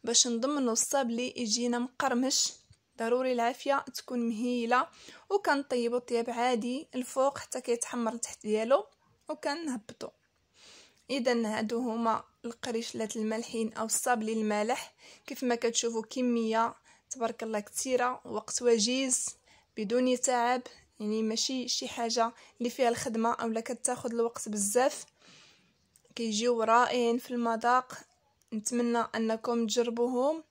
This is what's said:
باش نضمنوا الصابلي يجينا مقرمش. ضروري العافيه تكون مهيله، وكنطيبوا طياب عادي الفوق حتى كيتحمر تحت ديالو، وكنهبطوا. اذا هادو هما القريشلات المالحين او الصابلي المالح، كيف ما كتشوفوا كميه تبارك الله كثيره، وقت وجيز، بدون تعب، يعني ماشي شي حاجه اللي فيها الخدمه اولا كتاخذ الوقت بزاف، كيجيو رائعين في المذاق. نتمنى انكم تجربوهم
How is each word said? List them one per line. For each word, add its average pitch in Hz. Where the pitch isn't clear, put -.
باش 233
نضمنوا 247
الصابلي 240
يجينا 240
مقرمش. 254
ضروري 247
العافيه 262
تكون 240
مهيله، 247
وكنطيبوا 269
طياب 240
عادي 240
الفوق 269
حتى -
كيتحمر 233
تحت -
ديالو، 226
وكنهبطوا. 302
اذا 233
هادو 226
هما 226
القريشلات 226
المالحين 220
او 226
الصابلي 220
المالح، 214
كيف 269
ما 240
كتشوفوا 233
كميه 233
تبارك 226
الله 220
كثيره، 247
وقت 214
وجيز، 247
بدون 247
تعب، 247
يعني 220
ماشي 240
شي 247
حاجه 233
اللي 240
فيها 240
الخدمه 233
اولا 220
كتاخذ 240
الوقت 233
بزاف، 214
كيجيو 226
رائعين 233
في -
المذاق. 240
نتمنى 233
انكم 226
تجربوهم 247